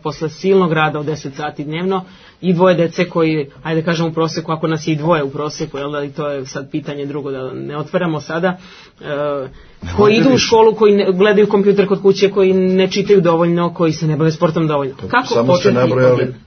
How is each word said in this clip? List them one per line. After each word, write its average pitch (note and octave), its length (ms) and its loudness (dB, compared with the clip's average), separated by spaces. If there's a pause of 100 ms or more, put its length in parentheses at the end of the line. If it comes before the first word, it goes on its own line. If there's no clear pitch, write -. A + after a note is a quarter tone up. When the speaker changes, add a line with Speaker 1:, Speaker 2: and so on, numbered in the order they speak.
Speaker 1:
posle D3+ 260 -6
silnog F#3 440 2
rada D#3 280 0
od C#3+ 60 -8
deset D3 280 -8
sati D3+ 300 -10
dnevno F3+ 400 -4 (360)
i F3+ 120 0
dvoje F3+ 220 4
dece E3+ 340 -2
koji, D#3 420 -2 (120)
ajde D#3+ 200 -2
kažem, E3 240 -2
u D#3+ 60 -4
proseku, D#3+ 400 -4
ako D#3+ 160 -4
nas D#3 180 -4
je E3 60 0
i D#3 40 0
dvoje D3+ 260 0
u C#3 80 -4
proseku, D3 480 -8
jel C#3+ 120 -6
da, D3 140 -6
i C#3+ 80 -10
to D3 160 -6
je C#3 180 -6
sad C3+ 240 -12
pitanje C#3+ 360 -8
drugo C#3+ 240 -8
da C3 220 -8
ne C3+ 240 -10
otvaramo D#3 440 -4
sada, E3 280 -4
e, - 560 -12
Speaker 2:
Nemojte C#3+ 920 -8
Speaker 1:
koji G#3 180 4
idu A3+ 140 4
u C4+ 40 4
Speaker 2:
više. A#3 140 2
Speaker 1:
školu, A3+ 280 6
koji G#3+ 200 4
ne, F#3+ 180 2
gledaju G3+ 360 4
kompjuter G3 400 2
kod G3 140 -2
kuće, G3 280 4
koji F#3+ 220 2
ne F#3 380 2
čitaju G3+ 300 2
dovoljno, E3+ 540 2
koji E3 180 0
se D#3 140 -4
ne D3+ 100 0
bave D#3+ 160 2
sportom D#3+ 340 0
dovoljno. C#3+ 340 -2
Speaker 2:
Pa, F#2+ 80 -10
Speaker 1:
Kako C4 260 0
Speaker 2:
samo B2 220 4
ste - 140 2
Speaker 1:
početi A#2+ 40 2
Speaker 2:
nabrojali B2+ 480 2
Speaker 1:
od B2+ 120 -4 (120)